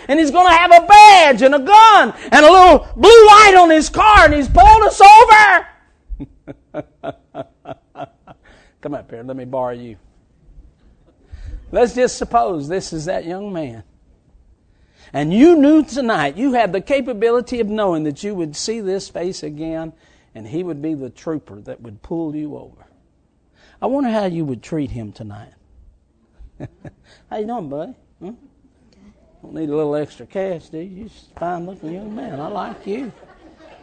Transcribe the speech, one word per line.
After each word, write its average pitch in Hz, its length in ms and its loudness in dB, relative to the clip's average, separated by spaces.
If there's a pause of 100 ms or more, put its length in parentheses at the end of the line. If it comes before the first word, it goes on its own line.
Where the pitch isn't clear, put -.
and 277 100 -2
he's 311 140 -2
gonna 349 240 2
have 349 160 2
a 339 160 6
badge 370 540 6
and 269 120 2
a 294 60 -2
gun 392 540 4 (180)
and 294 140 4
a 311 40 8
little 370 460 6
blue 427 320 8
light 415 300 6
on 349 120 4
his 311 200 0
car, 403 340 2
and 294 100 2
he's 285 140 -6
pulled 427 360 6
us - 180 0
over. 427 680 6 (1040)
<laughs> - 1800 -20 (240)
Come 147 140 -16
up 117 180 -18
here, 117 120 -20
let 131 120 -16
me 131 80 -16
borrow 127 300 -10
you. 120 240 -20 (1700)
Let's 226 260 -4
just 247 220 -6
suppose 202 520 -8
this 180 240 -12
is 156 120 -12
that 180 200 -10
young 190 260 -14
man. 135 320 -16 (1300)
And 151 220 -8
you 311 240 2
knew 294 260 0
tonight, 202 540 -8
you 254 160 -6
had 220 180 -4
the 190 80 -8
capability 240 800 -8
of 220 80 -6
knowing 196 360 -6
that 147 200 -12
you 208 120 -12
would 156 200 -12
see 226 240 -12
this 190 300 -12
face 180 340 -14
again, 160 480 -14 (420)
and 110 140 -20
he 156 160 -12
would 156 180 -14
be 156 120 -10
the 135 160 -14
trooper 135 500 -16
that 123 220 -20
would 110 200 -20
pull 165 320 -12
you 151 220 -14
over. - 300 -20 (960)
I 196 60 -8
wonder 262 240 -6
how 214 140 -6
you 165 200 -8
would 123 160 -12
treat 143 300 -10
him 107 200 -16
tonight. 104 420 -20 (1080)
<laughs> - 80 -18 (600)
How 190 80 -14
you 214 100 -12
doing, 226 200 -14
buddy? 156 260 -16 (260)
Hmm? 180 120 -20 (1120)
Don't - 140 -20
need 156 140 -12
a 143 60 -8
little 151 200 -8
extra 139 320 -14
cash, 190 420 -12
do 160 80 -18
you? 160 60 -16
You're 196 240 -20
just - 280 -20
a - 40 -20
fine 175 260 -12
looking 175 280 -18
young 208 200 -18
man. 220 260 -18
I 151 80 -16
like 202 380 -16
you. 220 260 -14 (720)